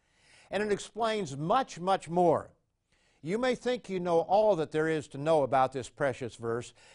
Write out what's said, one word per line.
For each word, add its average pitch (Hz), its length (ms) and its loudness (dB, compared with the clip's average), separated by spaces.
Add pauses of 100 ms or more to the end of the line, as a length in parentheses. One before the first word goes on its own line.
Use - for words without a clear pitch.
(500)
And 196 140 -2
it 208 80 -2
explains 208 640 -4
much, 170 420 -2
much 180 320 -2
more. 165 420 2 (680)
You 175 160 -4
may 254 160 0
think 240 360 -4
you 190 100 -4
know 170 220 2
all 208 340 4
that 156 160 -4
there 156 160 0
is 160 220 -2
to - 80 -14
know 151 260 2
about 131 300 2
this 127 160 -8
precious 127 460 -4
verse, 117 380 -6 (220)